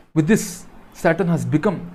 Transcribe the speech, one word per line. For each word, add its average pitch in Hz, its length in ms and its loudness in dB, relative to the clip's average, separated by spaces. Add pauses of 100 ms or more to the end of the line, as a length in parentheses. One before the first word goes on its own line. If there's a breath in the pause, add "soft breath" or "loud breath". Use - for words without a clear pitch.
(140)
with 156 140 2
this, - 380 0 (280)
Saturn 170 360 0
has 151 160 0
become 151 500 -2